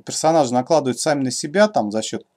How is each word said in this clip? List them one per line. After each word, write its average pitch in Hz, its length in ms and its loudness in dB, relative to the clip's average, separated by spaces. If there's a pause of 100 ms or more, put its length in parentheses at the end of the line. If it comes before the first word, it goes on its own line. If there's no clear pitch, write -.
персонажи 147 480 0
накладывают 127 480 0
сами 147 240 0
на 127 60 -2
себя, 170 360 0
там, 117 240 -2
за 110 120 -2
счёт - 240 -8 (100)